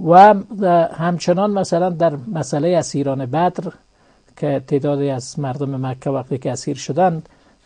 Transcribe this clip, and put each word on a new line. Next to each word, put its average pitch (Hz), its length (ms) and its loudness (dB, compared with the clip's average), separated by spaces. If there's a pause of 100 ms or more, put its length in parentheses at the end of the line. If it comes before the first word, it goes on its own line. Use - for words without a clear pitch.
و 185 300 10 (580)
همچنان 175 580 0
مثلاً 185 400 0
در 165 260 0 (160)
مسئلهٔ 165 460 -2
اسیران 139 480 -4
بدر 165 460 -2 (640)
که 139 300 -2
تعدادی 143 440 0
از 127 280 -8
مردم 139 480 -6
مکه 131 240 -6
وقتی 135 280 -6
که 135 140 -6
اسیر 139 240 -8
شدند، 160 520 -2 (380)